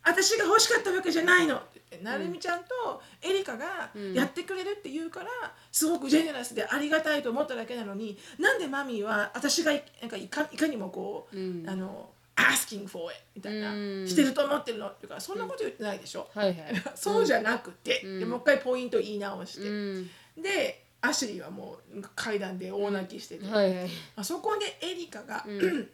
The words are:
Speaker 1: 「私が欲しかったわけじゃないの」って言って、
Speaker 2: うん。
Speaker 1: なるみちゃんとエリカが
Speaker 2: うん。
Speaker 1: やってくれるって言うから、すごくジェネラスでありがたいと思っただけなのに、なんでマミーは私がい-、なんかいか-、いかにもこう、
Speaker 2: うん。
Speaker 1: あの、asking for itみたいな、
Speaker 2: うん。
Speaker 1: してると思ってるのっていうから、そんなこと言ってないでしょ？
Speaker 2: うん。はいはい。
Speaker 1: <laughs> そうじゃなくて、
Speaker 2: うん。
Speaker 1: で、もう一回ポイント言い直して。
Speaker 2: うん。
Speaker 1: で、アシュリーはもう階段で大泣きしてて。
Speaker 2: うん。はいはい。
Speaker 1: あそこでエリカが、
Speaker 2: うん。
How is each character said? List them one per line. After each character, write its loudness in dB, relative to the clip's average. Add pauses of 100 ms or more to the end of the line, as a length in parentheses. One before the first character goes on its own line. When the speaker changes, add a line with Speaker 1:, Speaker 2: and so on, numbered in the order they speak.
Speaker 1:
「私 6
が 4
欲 8
し 6
か 6
っ -6
た 2
わ 2
け 0
じ 4
ゃ 4
な 8
い 6
の」 2
っ -4
て -16
言 -20
っ -20
て、 -16
Speaker 2:
う -14
ん。 -12
Speaker 1:
な -2
る -2
み -6
ち -8
ゃ 0
ん -4
と -4 (200)
エ 0
リ 4
カ -6
が -6
Speaker 2:
う -10
ん。 -6
Speaker 1:
や 4
っ -6
て -6
く -6
れ -4
る -4
っ -18
て -10
言 -6
う -8
か -12
ら、 -10 (460)
す 2
ご 2
く -2
ジ 8
ェ 4
ネ -4
ラ -6
ス -10
で -2
あ 0
り 0
が 4
た 2
い 0
と -2
思 0
っ 0
た -6
だ -6
け -10
な -6
の -8
に、 -6 (200)
な 4
ん 2
で -2
マ -2
ミ -4
ー -2
は 0
私 2
が 6
い-、 2 (200)
な -8
ん -6
か -6
い -10
か-、 -2
い -12
か 4
に 0
も -4
こ -6
う、 -10
Speaker 2:
う -6
ん。 -4
Speaker 1:
あ -4
の、 -8 (260)
asking 2
for -8
it -14 (140)
み -14
た -10
い -4
な、 -4
Speaker 2:
う -4
ん。 -4
Speaker 1:
し 2
て 8
る 4
と 4
思 2
っ -2
て -4
る -6
の -8
っ -12
て -18
い -18
う -18
か -12
ら、 -10
そ -8
ん -2
な -2
こ -6
と -8
言 0
っ -4
て -8
な -2
い -10
で -16
し -12
ょ？ -8
Speaker 2:
う -6
ん。 2
は 6
い 6
は -6
い。 -2
Speaker 1:
<laughs> -6
そ 4
う 8
じ 6
ゃ 6
な 2
く -12
て、 -2
Speaker 2:
う -10
ん。 -6
Speaker 1:
で、 -2
も -2
う -4
一 -16
回 8
ポ 0
イ -2
ン -4
ト 4
言 0
い -2
直 -6
し -12
て。 -4
Speaker 2:
う -2
ん。 -4 (260)
Speaker 1:
で、 -2 (160)
ア 2
シ 0
ュ -6
リ -8
ー -8
は -12
も -12 (160)
う -10 (120)
階 -2
段 -4
で -6
大 0
泣 0
き -12
し -14
て -12
て。 -12
Speaker 2:
う -8
ん。 -4
は 6
い 6
は -4
い。 -4 (260)
Speaker 1:
あ -6
そ -2
こ 2
で -2
エ -4
リ -8
カ -12
が、 -6
Speaker 2:
う -10
ん。 2